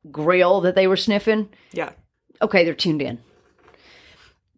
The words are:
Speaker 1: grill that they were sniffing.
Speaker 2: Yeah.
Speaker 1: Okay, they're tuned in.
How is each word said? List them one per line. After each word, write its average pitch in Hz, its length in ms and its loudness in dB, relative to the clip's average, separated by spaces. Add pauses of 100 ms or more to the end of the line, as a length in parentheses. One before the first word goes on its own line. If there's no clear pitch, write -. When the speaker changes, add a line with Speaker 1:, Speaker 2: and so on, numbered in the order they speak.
(120)
Speaker 1:
grill 180 480 2
that 180 160 0
they 190 100 4
were 190 100 2
sniffing. 214 520 -2 (240)
Speaker 2:
Yeah. 160 180 -8 (500)
Speaker 1:
Okay, 180 240 2
they're 165 100 -4
tuned 156 280 -4
in. 117 160 -8 (1400)